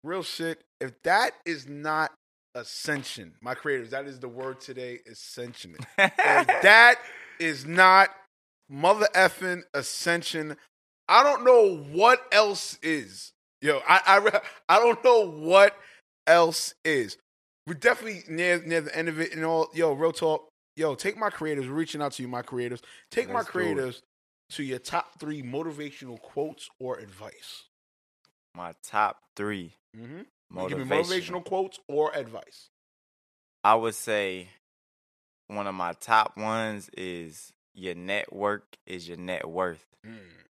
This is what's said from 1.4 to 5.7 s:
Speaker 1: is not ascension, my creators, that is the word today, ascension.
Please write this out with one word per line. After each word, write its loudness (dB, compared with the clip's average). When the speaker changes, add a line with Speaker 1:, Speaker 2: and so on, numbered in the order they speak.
Speaker 1:
is -8
not -4
ascension, -10
my -8
creators, -6
that -8
is -18
the -14
word -12
today, -14
ascension. -16